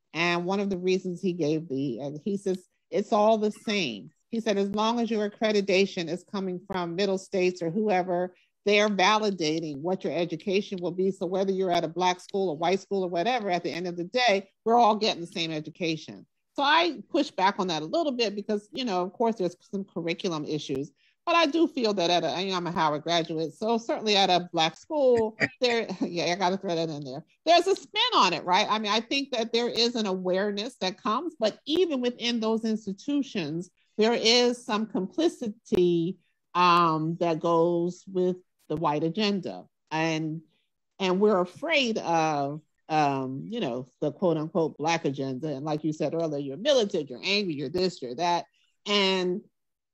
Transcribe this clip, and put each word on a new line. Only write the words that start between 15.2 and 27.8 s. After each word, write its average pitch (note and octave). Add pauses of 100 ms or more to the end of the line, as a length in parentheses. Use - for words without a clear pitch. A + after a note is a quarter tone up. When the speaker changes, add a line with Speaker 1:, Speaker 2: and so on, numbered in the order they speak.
Speaker 1:
the E3+
same E3
education." D#3 (280)
So C#4+
I D4+ (100)
push -
back G3
on F#3
that D#3
a D#3 (100)
little D#4
bit A3+
because, G#3
you B3+
know, F#3
of F#3+
course, A3+
there's F3 (140)
some G3
curriculum E3
issues. C#3+ (340)
But E4+
I E4+
do D#4+
feel A3
that E3+
at E3+
a, D#3
you G3
know, F#3
I'm F3
a E3
Howard D3+
graduate, D#3+
so A3+
certainly A3
at F#3+
a F3+
black E3
school, A#3+
Speaker 2:
<laughs> -
Speaker 1:
there, A#3 (140)
yeah, E3+
I F3+
gotta F#3+
throw F#3+
that E3
in D3
there. C3+ (240)
There's E4+
a F#4+
spin A#4